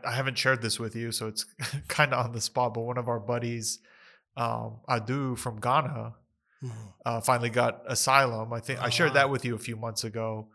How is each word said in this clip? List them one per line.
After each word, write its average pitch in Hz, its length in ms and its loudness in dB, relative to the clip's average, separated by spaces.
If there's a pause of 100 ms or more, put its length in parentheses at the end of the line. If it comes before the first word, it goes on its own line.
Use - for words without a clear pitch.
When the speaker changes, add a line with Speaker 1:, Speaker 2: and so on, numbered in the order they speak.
Speaker 1:
I 120 80 -2
haven't 131 240 -2
shared 131 240 2
this 110 180 -2
with 113 160 -6
you, 113 160 -6
so 110 160 -4
it's 107 180 -6 (220)
<laughs> 143 200 -8
kinda 139 300 2
on 117 140 0
the 117 100 -6
spot, 123 320 0
but 117 80 -4
one 123 160 -4
of 120 100 -2
our 117 120 0
buddies, 117 600 -4 (580)
um, 113 400 -4 (100)
Adu 127 500 0
from 110 220 -6
Ghana, 120 560 0 (460)
Speaker 2:
Mm-hmm. 113 260 -12 (180)
Speaker 1:
uh, 117 160 0
finally 120 280 4
got 120 380 2
asylum. 123 640 4
I 117 80 -4
think 131 220 -6
I 120 60 2
Speaker 2:
Oh, - 20 0
Speaker 1:
shared 156 220 4
Speaker 2:
wow. - 20 2
Speaker 1:
that 139 160 8
with 131 160 0
you 120 100 -2
a - 20 -4
few 113 200 -8
months 113 260 -6
ago, 110 520 -6